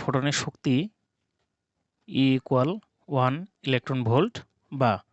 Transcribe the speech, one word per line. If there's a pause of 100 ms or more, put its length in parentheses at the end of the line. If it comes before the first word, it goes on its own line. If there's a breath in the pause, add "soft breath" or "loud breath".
ফোটনের
শক্তি (1500)
E (120)
equal (560)
one (300)
ইলেকট্রন (100)
ভোল্ট (480)
বা (200)